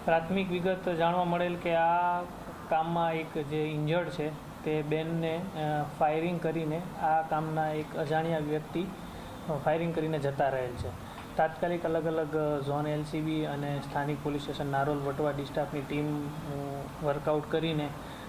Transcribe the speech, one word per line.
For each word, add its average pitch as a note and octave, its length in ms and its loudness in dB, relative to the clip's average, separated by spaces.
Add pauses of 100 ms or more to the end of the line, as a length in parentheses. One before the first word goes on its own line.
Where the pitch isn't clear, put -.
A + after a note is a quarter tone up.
પ્રાથમિક F3 460 4
વિગત F3+ 380 0
જાણવા E3+ 360 4
મળેલ F3 320 2
કે E3+ 200 2
આ F3 440 4 (480)
કામમાં E3 440 2
એક D#3+ 260 -4
જે D3+ 260 0
ઇન્જર્ડ D#3 440 0
છે D3+ 220 -2 (340)
તે D#3 180 0
બેનને, D#3+ 540 0
અ, D3+ 460 -2 (160)
ફાયરિંગ E3 440 2
કરીને D#3+ 400 0 (200)
આ D#3+ 200 4
કામના D#3 460 0
એક D#3 280 -4
અજાણ્યા D#3+ 420 2
વ્યક્તિ, D3+ 480 -2 (600)
અ, E3 40 0 (120)
ફાયરિંગ E3 300 2
કરીને D#3+ 240 0
જતા C#3 300 2
રહેલ B2+ 220 0
છે. B2 200 -6 (460)
તાત્કાલિક E3+ 480 2
અલગ E3 220 2
અલગ D3+ 600 2
ઝોન D3 200 0
એલ D3+ 180 0
સી D#3 160 -2
બી D#3 240 0
અને C#3+ 360 -2
સ્થાનિક C#3+ 420 0
પોલીસ C#3+ 200 -2
સ્ટેશન C#3+ 280 -4
નારોલ C#3+ 280 2
વટવા C#3 320 0
ડિસ્ટાફની C#3+ 500 -2
ટીમ, D3 460 -2
અ, D3 40 -4 (760)
વર્કઆઉટ D3 460 2
કરીને D#3 380 2 (400)